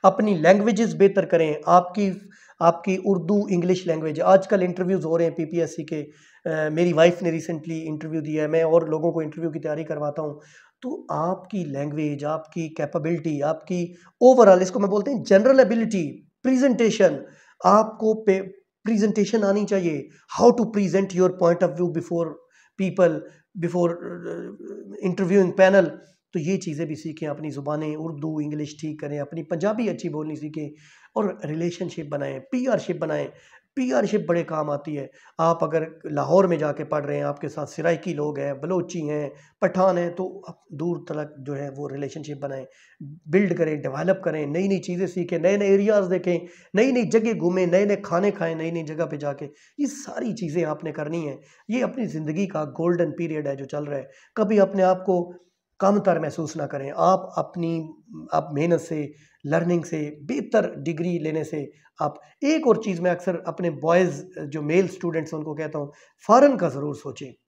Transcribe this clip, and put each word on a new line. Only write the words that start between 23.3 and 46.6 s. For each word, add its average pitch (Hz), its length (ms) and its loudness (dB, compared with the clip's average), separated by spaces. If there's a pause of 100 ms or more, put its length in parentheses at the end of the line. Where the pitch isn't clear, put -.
before, 175 260 2
uh, 175 640 -10 (580)
interviewing 185 500 2
panel। 190 260 8 (460)
तो 185 60 -4
ये 170 180 -2
चीज़ें 156 320 -6
भी 151 60 -8
सीखें, 156 320 -10
अपनी 151 240 -8
ज़ुबानें, 151 460 -6
उर्दू, 156 440 -8
इंग्लिश 151 400 -6
ठीक 151 200 -10
करें, 147 200 -8
अपनी 156 220 -10
पंजाबी 202 460 -2
अच्छी 175 200 -6
बोलनी 151 280 -8
सीखें, 151 380 -10 (420)
और 208 280 -2
रिलेशनशिप 165 680 -6
बनाएं, 139 300 -6
पीआरशिप 233 580 -4
बनाएं। 151 300 -4 (480)
पीआरशिप 233 520 0
बड़े 170 140 -2
काम 156 280 -6
आती 147 240 -6
है। 139 160 -8 (300)
आप 165 220 2
अगर 160 440 -4
लाहौर 151 400 4
में 170 120 0
जाके 147 260 -4
पढ़ 147 200 -4
रहे 143 120 -4
हैं, 143 80 -4
आपके 143 240 -6
साथ 151 180 -8
सराइकी 165 480 -2
लोग 147 240 -4
हैं, 139 220 -6
बलोची 175 400 -4
हैं, 147 320 -4 (300)
पठान 185 360 4
हैं, 175 160 -2
तो - 340 -8
आप - 240 -20
दूर 165 360 -4
तलक 151 320 -8
जो 139 140 -8
है 139 160 -8
वो 143 180 -10
रिलेशनशिप 139 520 -10
बनाएं, 135 260 -8 (360)
बिल्ड 160 520 0
करें, 156 260 -2
डेवलप 160 440 -2
करें, 151 220 -2
नई-नई 185 320 0
चीज़ें 180 280 -4
सीखें, 175 320 -4
नए-नए 196 300 2
एरियाज़ 196 420 4
देखें, 175 380 -2 (260)